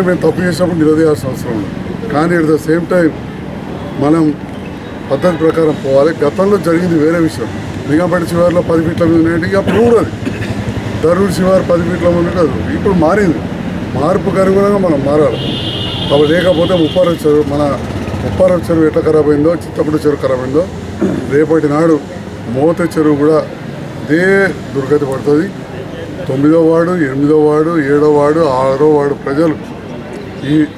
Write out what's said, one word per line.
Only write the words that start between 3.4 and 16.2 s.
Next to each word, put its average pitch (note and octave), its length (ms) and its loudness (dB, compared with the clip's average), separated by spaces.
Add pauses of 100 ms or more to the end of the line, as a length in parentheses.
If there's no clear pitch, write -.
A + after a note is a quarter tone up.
మనం D#3 220 4 (840)
పద్ధతి F3+ 340 0
ప్రకారం D#3+ 400 2
పోవాలి. C#3 280 4 (120)
గతంలో F#3+ 320 2 (100)
జరిగింది E3+ 380 2
వేరే E3+ 220 2
విషయం. A#2 220 -4 (400)
లింగంపేట E3+ 420 0
శివారులో E3+ 380 2
పది E3 180 2
ఫీట్ల E3+ 220 0
మీద E3 140 4
ఉన్నాయంటే E3 280 0
ఇక G3 120 0
అప్పుడు F#3+ 240 2
కూడా A#3 160 6
అది - 100 -4 (880)
ధరూర్ F3 360 2
శివారు F#3 320 2
పది F3 180 2
ఫీట్ల F3 280 0
మీద E3+ 220 0
కాదు, D3+ 140 2 (240)
ఇప్పుడు G3 180 0 (100)
మారింది. F3 360 2 (560)
మార్పుకు F3+ 480 0
అనుగుణంగా G3+ 420 2
మనం D3 220 2
మారాలి. C#3+ 320 2 (720)
అప్పుడు D3 220 4